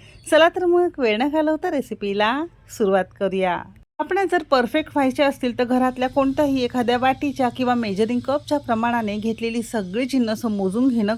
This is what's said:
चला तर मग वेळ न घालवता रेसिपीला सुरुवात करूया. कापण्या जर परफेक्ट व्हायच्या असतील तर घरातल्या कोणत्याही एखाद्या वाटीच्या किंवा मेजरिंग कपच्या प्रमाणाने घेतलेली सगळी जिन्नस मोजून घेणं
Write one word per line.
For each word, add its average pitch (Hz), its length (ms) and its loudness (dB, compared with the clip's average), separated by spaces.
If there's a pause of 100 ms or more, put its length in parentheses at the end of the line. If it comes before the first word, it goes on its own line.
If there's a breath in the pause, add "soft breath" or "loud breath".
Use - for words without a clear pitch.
(320 loud breath)
चला 320 180 6
तर 359 160 -2
मग 349 220 4 (100)
वेळ 226 200 2
न 247 120 0
घालवता 311 420 0
रेसिपीला 220 760 -2 (320)
सुरुवात 190 280 2 (140)
करूया. 190 380 0 (420)
कापण्या 370 260 0
जर 349 180 0
परफेक्ट 294 520 0
व्हायच्या 277 320 2
असतील 254 320 -2
तर 254 40 0
घरातल्या 254 460 0
कोणत्याही 269 540 0
एखाद्या 240 340 0
वाटीच्या 262 520 0
किंवा 247 240 0
मेजरिंग 226 460 0
कपच्या 294 400 -2
प्रमाणाने 233 580 -2
घेतलेली 226 440 -4
सगळी 220 440 -4
जिन्नस 240 400 -2
मोजून 208 420 0
घेणं 226 300 2